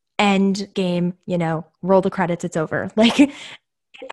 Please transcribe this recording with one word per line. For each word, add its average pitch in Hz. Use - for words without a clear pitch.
end 196
game, 180
you 180
know, 165
roll 190
the 190
credits, 175
it's 175
over. 156
<laughs> -
Like, 226
it 285